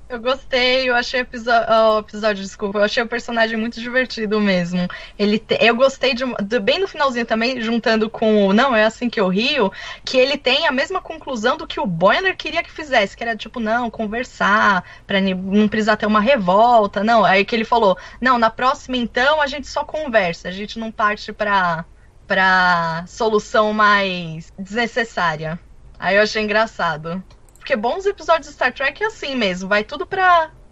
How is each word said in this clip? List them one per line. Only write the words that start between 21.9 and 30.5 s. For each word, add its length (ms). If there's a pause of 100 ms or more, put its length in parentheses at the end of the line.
pra 800
solução 680
mais 840
desnecessária." 1000 (400)
Aí 180
eu 60
achei 200
engraçado. 840 (380)
Porque 140
bons 300
episódios 420
de 60
Star 200
Trek 260
é 60
assim 300
mesmo, 320
vai 160
tudo 200
pra, 460 (220)